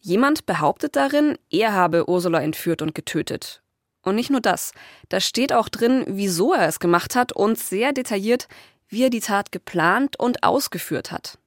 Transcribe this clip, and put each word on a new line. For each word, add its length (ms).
Jemand 460
behauptet 480
darin, 420
er 220
habe 360
Ursula 320
entführt 420
und 120
getötet. 640
Und 100
nicht 160
nur 100
das, 320
da 100
steht 340
auch 160
drin, 380
wieso 460
er 160
es 100
gemacht 380
hat 160
und 260
sehr 340
detailliert, 540
wie 140
er 80
die 80
Tat 320
geplant 680
und 240
ausgeführt 680
hat. 260